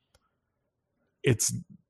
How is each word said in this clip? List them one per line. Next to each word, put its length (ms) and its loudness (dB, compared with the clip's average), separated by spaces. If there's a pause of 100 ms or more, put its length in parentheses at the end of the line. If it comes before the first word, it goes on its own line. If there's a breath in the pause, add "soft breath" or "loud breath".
(1200)
it's 320 2 (340)